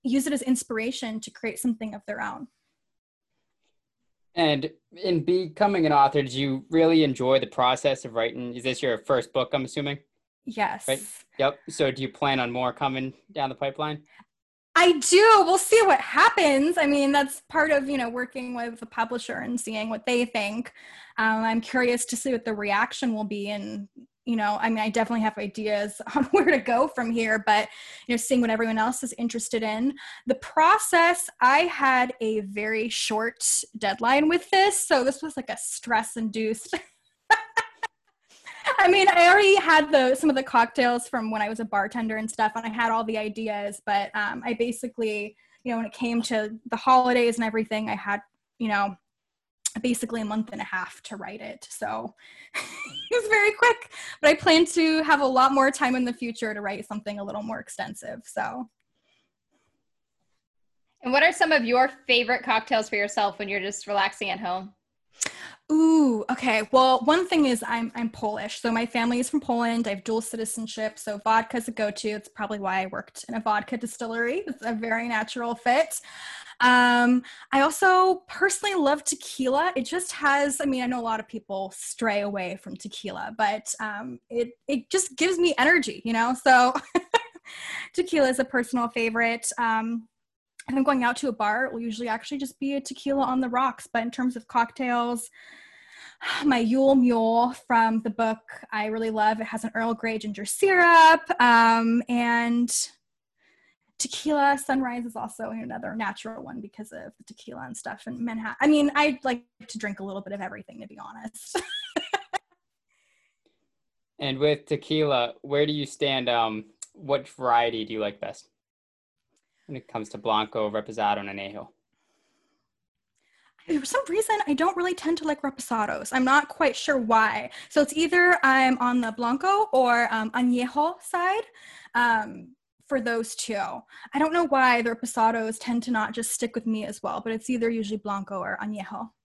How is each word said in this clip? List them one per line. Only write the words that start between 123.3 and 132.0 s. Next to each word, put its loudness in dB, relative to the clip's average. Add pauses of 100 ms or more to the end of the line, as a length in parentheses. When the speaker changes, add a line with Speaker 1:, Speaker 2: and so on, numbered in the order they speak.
Speaker 1:
For -12
some -2
reason, 0 (100)
I 0
don't 0
really -2
tend -2
to -10
like -4
reposados. -4
I'm 0
not 4
quite 0
sure -2
why. 2 (180)
So 2
it's 2
either 4
I'm 4
on 2
the -4
Blanco 0
or, 4
um, -2
Añejo 0
side, -2 (500)
um, -2 (380)